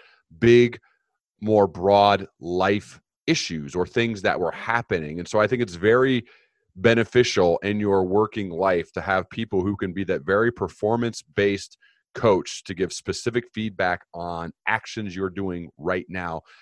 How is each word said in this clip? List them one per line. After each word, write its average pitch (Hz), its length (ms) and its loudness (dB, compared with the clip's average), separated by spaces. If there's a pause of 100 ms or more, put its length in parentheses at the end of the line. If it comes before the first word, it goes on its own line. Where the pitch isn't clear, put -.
(380)
big, 120 400 6 (640)
more 107 260 4
broad 98 600 4 (140)
life 92 600 -2 (260)
issues 80 480 -4
or 90 120 0
things 117 360 -2
that 85 160 0
were 85 140 -2
happening. 87 680 -4
And 85 80 -8
so 107 140 0
I 107 60 4
think 120 160 0
it's 95 120 -8
very 120 520 2 (500)
beneficial 110 840 4
in 104 180 -2
your 98 240 2
working 101 460 -2
life 87 420 -2
to 92 80 -8
have 92 300 -2
people 107 320 -4
who 98 140 -2
can 92 180 -6
be 95 100 -6
that 82 220 -4
very 107 260 2
performance-based 104 1300 -2 (360)
coach - 500 0
to 95 100 -8
give 87 180 -4
specific 120 600 -6
feedback 95 500 -4 (100)
on 85 400 -8 (160)
actions 107 480 -6
you're 95 140 -4
doing 87 480 -8
right 90 320 -4
now, 85 320 -8 (200)